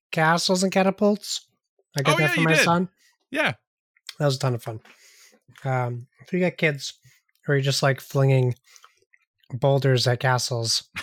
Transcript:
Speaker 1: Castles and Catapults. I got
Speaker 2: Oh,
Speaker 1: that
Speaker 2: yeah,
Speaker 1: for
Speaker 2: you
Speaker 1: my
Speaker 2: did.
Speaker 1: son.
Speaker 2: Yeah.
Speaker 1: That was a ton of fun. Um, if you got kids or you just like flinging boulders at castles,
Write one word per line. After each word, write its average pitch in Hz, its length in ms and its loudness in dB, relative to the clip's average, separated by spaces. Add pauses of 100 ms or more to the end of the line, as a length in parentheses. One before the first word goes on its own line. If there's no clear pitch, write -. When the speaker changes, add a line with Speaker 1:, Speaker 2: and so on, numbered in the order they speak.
(120)
Speaker 1:
Castles 170 500 2
and 190 100 0
Catapults. 196 720 0 (500)
I 143 60 0
got 277 120 2
Speaker 2:
Oh, 330 40 0
Speaker 1:
that - 60 2
Speaker 2:
yeah, - 100 2
Speaker 1:
for - 60 0
Speaker 2:
you 165 40 2
Speaker 1:
my 160 100 2
Speaker 2:
did. 262 100 4
Speaker 1:
son. 175 240 0 (420)
Speaker 2:
Yeah. 262 240 -2 (640)
Speaker 1:
That 151 80 0
was 135 100 0
a - 20 -8
ton 131 160 -2
of 113 80 -8
fun. 113 180 -12 (840)
Um, 123 420 -4 (140)
if - 120 -20
you 180 80 -2
got 180 160 -2
kids 147 380 -4 (540)
or 143 80 2
you 139 60 0
just 135 200 -2
like 139 180 0
flinging 135 540 2 (960)
boulders 131 540 0
at 123 140 -2
castles, 120 640 -2 (180)